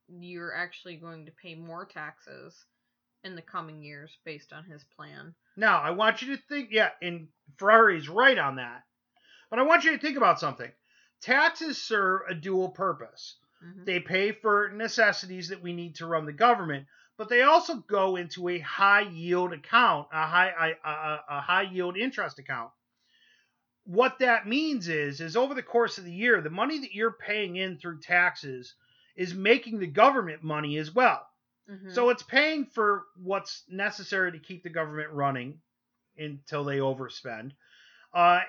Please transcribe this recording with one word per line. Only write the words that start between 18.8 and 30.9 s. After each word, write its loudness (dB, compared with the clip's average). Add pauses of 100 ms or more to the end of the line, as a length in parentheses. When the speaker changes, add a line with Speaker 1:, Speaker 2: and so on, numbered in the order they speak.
Speaker 2:
yield -2
account, 2
a 0
high, 2
a, -8
a, -6
a -6
high 2
yield -4
interest -6
account. -10 (1120)
What 0
that 2
means -2
is, -4
is -6
over 0
the -8
course 0
of -16
the -14
year, 0
the -8
money -4
that -14
you're -2
paying -8
in -8
through -12
taxes -2 (420)
is -6
making 2
the -4
government 4
money -4
as -6